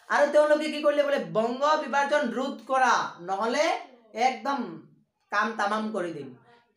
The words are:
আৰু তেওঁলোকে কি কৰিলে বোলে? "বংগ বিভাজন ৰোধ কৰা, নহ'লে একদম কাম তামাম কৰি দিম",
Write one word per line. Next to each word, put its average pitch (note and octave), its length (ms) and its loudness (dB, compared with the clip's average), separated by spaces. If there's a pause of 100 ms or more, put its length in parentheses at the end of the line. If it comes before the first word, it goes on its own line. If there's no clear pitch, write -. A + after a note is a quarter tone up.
আৰু B3+ 220 4
তেওঁলোকে D4+ 420 4
কি D4 120 -6
কৰিলে D4 180 4
বোলে? C#4 160 0 (180)
"বংগ B3+ 240 0 (220)
বিভাজন C#4 400 0 (140)
ৰোধ C4 180 -4 (140)
কৰা, B3+ 240 4 (340)
নহ'লে A3+ 380 0 (640)
একদম B3 300 -4 (720)
কাম G#3 160 0 (100)
তামাম G#3+ 280 -2 (100)
কৰি F3 180 -4
দিম", C3+ 160 -12 (480)